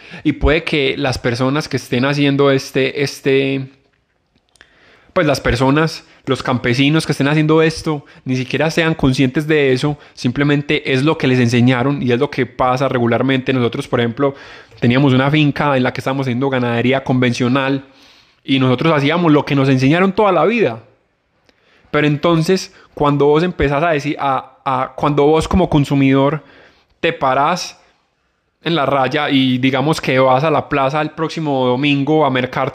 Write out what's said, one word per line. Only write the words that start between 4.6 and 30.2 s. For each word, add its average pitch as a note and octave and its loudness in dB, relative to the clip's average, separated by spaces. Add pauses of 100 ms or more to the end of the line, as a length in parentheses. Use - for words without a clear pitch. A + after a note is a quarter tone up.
pues F3+ 0
las C#3+ 0
personas, C#3 0 (200)
los B2+ -4
campesinos C3+ 0
que D3+ -2
estén C#3 -2
haciendo D#3 2
esto, D#3+ -4 (200)
ni C3 -4
siquiera C#3+ -2
sean D#3+ 0
conscientes C#3 0
de D3 2
eso, D3 -2 (160)
simplemente C#3+ -2
es C3+ 0
lo D#3 2
que D3+ -2
les B2+ 2
enseñaron B2 2
y B2 0
es A#2+ 2
lo C#3+ -2
que B2+ -4
pasa B2+ 0
regularmente. B2+ 0
Nosotros, B2+ -2
por B2 -2
ejemplo, C#3 -2 (440)
teníamos B2+ 4
una C3+ 2
finca D3 2
en B2+ 2
la B2 -2
que - -10
estábamos C3+ -4
haciendo C3 -2
ganadería B2 0
convencional C3 0 (580)
y C3+ 0
nosotros C3 2
hacíamos D#3 2
lo D3 4
que D3 -2
nos C3+ 2
enseñaron D3 2
toda G#3 2
la D#3+ 2
vida. F#3 -2 (1040)
Pero D3 0
entonces, E3 0 (180)
cuando C#3+ 0
vos D3 4
empezás D3 -2
a E3+ 0
decir, D3 -2
a, C3+ -4
a, B2+ -4
cuando C#3+ 0
vos D#3 2
como F#3 0
consumidor C#3 2 (560)
te E3+ -2
parás C#3+ -2 (840)
en E3 -2
la C#3+ -2
raya C#3 -2
y C3 2
digamos C3+ 0
que C3 0
vas C3 2